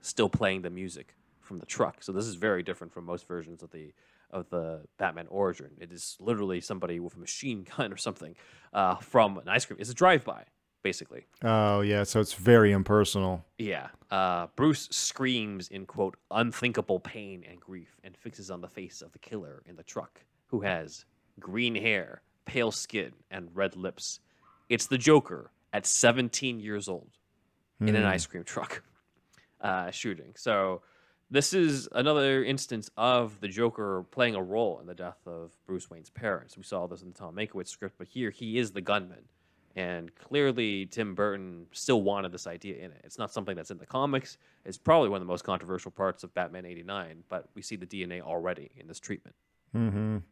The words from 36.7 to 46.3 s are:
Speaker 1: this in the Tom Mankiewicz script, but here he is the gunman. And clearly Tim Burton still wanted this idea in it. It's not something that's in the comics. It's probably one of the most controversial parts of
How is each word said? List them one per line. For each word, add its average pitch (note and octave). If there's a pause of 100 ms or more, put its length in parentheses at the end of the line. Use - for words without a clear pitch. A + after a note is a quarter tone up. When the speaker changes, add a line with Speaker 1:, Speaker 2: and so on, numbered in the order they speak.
Speaker 1:
this F2+
in F2+
the -
Tom F2
Mankiewicz G2+
script, -
but -
here A#2+
he A2+
is A2
the G2
gunman. F#2 (480)
And F2
clearly A#2
Tim G#2
Burton F#2+
still A#2
wanted G2
this F2+
idea F2
in F2
it. -
It's -
not G#2+
something G2
that's E2
in F2+
the -
comics. C3+ (280)
It's F#2+
probably D#3
one G2
of F2+
the F2+
most F2
controversial F#2
parts F#2+
of F2